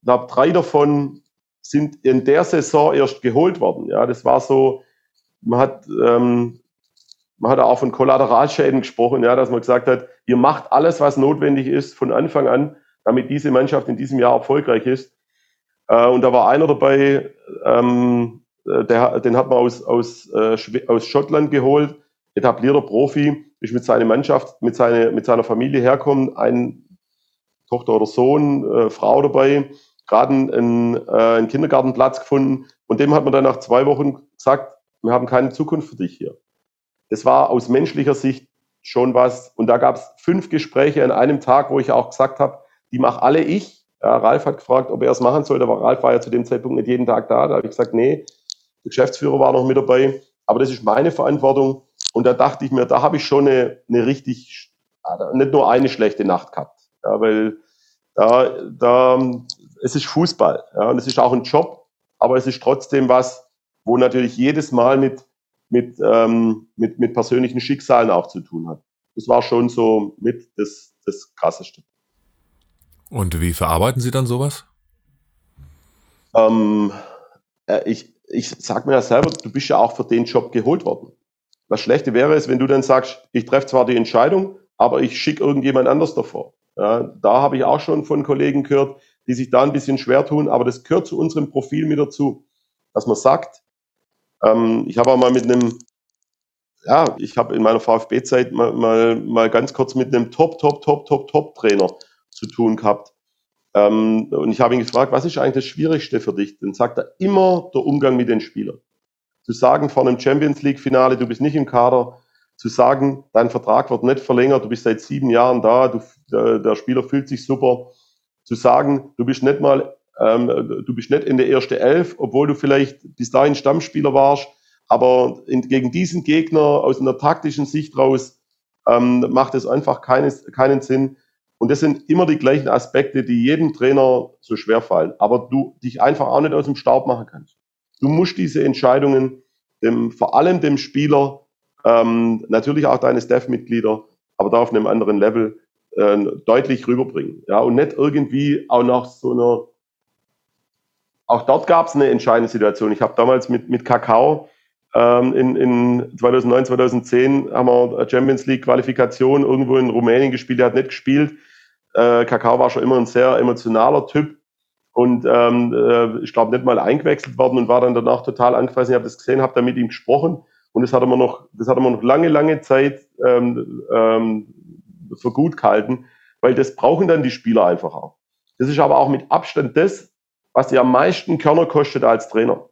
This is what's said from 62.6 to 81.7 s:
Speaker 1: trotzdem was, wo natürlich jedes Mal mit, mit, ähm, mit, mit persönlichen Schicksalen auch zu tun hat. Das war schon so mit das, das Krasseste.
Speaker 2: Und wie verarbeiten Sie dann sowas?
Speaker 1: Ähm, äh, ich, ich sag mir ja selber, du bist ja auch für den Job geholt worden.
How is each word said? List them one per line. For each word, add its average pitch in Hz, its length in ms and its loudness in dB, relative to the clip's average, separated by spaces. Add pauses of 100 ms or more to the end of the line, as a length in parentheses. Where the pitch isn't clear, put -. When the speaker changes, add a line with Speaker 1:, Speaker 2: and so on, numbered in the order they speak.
Speaker 1:
trotzdem 135 460 -2
was, 127 400 0 (360)
wo 117 120 0
natürlich 127 400 0
jedes 139 360 -2
Mal 127 260 2
mit, 135 260 -2 (460)
mit, 123 340 -2
ähm, 113 600 0 (100)
mit, 110 220 -4
mit 120 160 -2
persönlichen 123 460 -2
Schicksalen 123 500 0
auch 175 160 0
zu - 140 -14
tun 82 280 -12
hat. 160 140 -16 (320)
Das - 140 -14
war 120 120 4
schon 120 300 0
so 110 480 -2
mit 117 380 -8
das, - 400 -10 (100)
das - 300 -12
Krasseste. - 460 -6 (1300)
Speaker 2:
Und 90 320 -4
wie 85 140 -2
verarbeiten 95 480 0
Sie 123 80 -4
dann 131 160 -2
sowas? 131 400 -6 (1700)
Speaker 1:
Ähm, 107 580 2 (720)
äh, - 220 -2
ich, - 240 -8 (160)
ich - 220 -8
sag - 340 -10
mir 139 80 0
ja 127 100 4
selber, 139 280 0
du - 200 -14
bist 135 180 -8
ja 131 100 2
auch 113 180 0
für - 80 -6
den 117 200 0
Job - 280 -4
geholt 127 320 -2
worden. - 280 -8 (580)